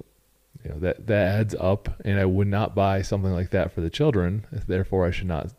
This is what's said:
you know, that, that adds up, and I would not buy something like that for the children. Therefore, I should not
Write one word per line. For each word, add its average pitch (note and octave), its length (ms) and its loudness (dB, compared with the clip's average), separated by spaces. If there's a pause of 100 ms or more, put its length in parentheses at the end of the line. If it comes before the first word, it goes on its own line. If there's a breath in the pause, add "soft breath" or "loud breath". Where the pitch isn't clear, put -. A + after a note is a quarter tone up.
(640)
you E2 60 -8
know, D2+ 100 -8
that, F2 260 -2
that G#2 340 4
adds G#2+ 200 0
up, F#2+ 280 0 (160)
and G2 140 2
I F#2+ 60 2
would G2 240 2
not G2+ 260 0
buy G2 280 2
something F#2+ 300 0
like F2+ 180 -2
that F2+ 220 0
for - 100 -6
the E2 80 -2
children. G#2+ 600 0
Therefore, F#2 560 0
I F2+ 40 2
should F#2 180 -4
not E2+ 300 -4